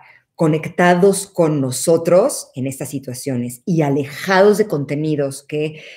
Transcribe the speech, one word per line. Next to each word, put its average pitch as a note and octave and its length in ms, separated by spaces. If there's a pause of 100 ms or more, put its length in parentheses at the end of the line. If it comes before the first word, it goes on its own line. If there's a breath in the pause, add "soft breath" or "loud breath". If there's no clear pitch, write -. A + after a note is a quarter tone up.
(360 loud breath)
conectados F3 880
con D#3 360
nosotros E3+ 920
en C3 140
estas C3+ 220
situaciones B2 760
y E3 160
alejados F3+ 800
de G#3+ 80
contenidos C#3+ 760
que D3+ 400 (160 loud breath)